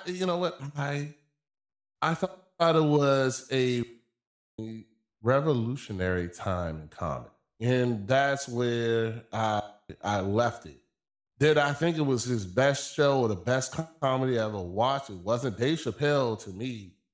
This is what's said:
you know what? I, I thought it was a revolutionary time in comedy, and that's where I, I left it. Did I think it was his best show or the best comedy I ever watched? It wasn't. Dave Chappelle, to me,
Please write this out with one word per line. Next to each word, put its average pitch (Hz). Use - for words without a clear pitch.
you 180
know 175
what? 175
I, 143
I 165
thought -
it 165
was 139
a 127
revolutionary 113
time 87
in 76
comedy, 65
and 120
that's 135
where 117
I, 107
I 104
left 110
it. 71
Did 151
I 143
think 165
it 156
was 131
his 120
best 131
show 139
or 117
the 107
best 127
comedy 131
I 110
ever 104
watched? 110
It 98
wasn't. 110
Dave 151
Chappelle, 135
to 104
me, 104